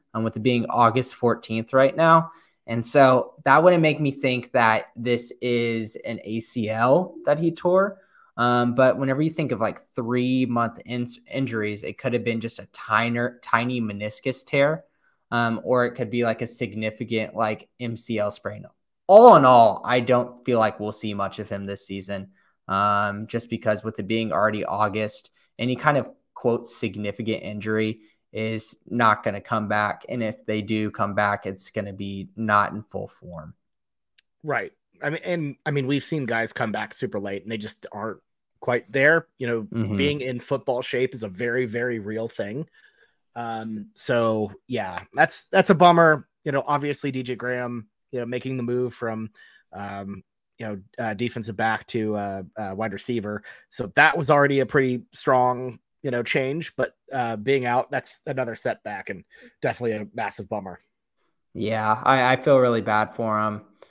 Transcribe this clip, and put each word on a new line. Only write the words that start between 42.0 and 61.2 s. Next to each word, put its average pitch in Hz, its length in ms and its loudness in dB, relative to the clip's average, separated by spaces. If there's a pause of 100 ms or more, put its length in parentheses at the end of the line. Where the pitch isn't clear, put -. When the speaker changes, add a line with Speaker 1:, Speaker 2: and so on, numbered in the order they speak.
Speaker 2:
thing. 113 400 -8 (720)
Um, 110 580 -10
so 110 560 0 (160)
yeah, 95 360 -6 (100)
that's, - 320 0
that's 190 260 2
a 196 40 8
bummer. 170 540 6 (140)
You 156 80 -6
know, 135 160 -2
obviously 143 460 -2
D 127 100 -4
J 123 140 -6
Graham, 123 500 -6 (240)
you 131 80 -6
know, 120 80 -6
making 127 300 -6
the 123 80 -4
move 123 300 -2
from, 110 360 -6 (420)
um, 98 520 -12 (340)
you 113 80 -10
know, 104 140 -8 (180)
uh, 113 160 -4
defensive 110 420 -6
back 110 320 -2
to, 107 280 -4
uh, 98 260 -6 (140)
uh, 101 180 -8
wide 107 180 -6
receiver. 104 520 -6 (260)
So 107 240 -10
that 151 240 6
was 147 120 0
already 143 300 4
a 127 60 0
pretty 127 360 0 (100)
strong, 127 680 0 (220)
you 139 80 -6
know, 120 120 -2
change, 143 540 -4
but, 123 180 -4 (180)
uh, 120 240 -4
being 127 300 0
out, 123 240 0
that's - 360 -8
another 127 280 -6
setback 104 560 -8
and 92 140 -12 (380)
definitely 117 340 -4
a 104 180 -8
massive 104 340 -8
bummer. 95 320 -10 (760)